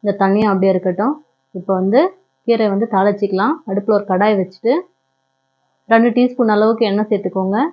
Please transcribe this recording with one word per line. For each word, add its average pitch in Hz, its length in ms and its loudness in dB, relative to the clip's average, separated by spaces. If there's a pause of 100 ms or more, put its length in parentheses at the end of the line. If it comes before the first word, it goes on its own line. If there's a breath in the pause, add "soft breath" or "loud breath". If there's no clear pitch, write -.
இந்த 202 200 -2
தண்ணியும் 202 300 2
அப்படியே 190 220 2
இருக்கட்டும். 185 400 -2 (460)
இப்போ 190 180 -6
வந்து 196 220 2 (460)
கீரை 226 280 0
வந்து 202 200 -2
தாளிச்சிக்கலாம். 202 600 0 (160)
அடுப்புல 202 280 -2
ஒரு 202 120 -2
கடாய் 202 300 2
வச்சுட்டு 190 340 -4 (1200)
ரெண்டு 226 240 4
டீஸ்பூன் 247 380 2
அளவுக்கு 220 340 2
எண்ணெய் 208 220 -2
சேர்த்துக்கோங்க. 196 500 -2 (120)